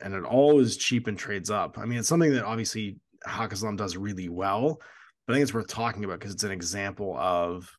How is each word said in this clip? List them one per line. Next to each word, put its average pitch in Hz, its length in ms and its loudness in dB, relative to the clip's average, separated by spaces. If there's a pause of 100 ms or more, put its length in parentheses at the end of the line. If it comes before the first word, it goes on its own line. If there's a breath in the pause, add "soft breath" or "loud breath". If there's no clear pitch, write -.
and 98 120 -8
it 95 100 -4
always 135 540 6
cheap 120 300 0
and 104 100 -2
trades 101 320 -6
up. 98 280 -2
I 104 80 -8
mean, 120 140 -2
it's 110 80 -2
something 160 260 6
that 120 120 0
obviously 110 520 -4 (300)
Hakazlam 107 500 -4
does 95 180 -4
really 95 340 -6
well, 98 520 0 (440 loud breath)
but 117 80 0
I - 40 4
think 143 60 6
it's 127 100 0
worth 113 140 -2
talking 113 360 -4
about 92 160 -6
'cause 98 140 -10
it's 90 100 -4
an 104 80 -2
example 95 640 -4
of 87 600 0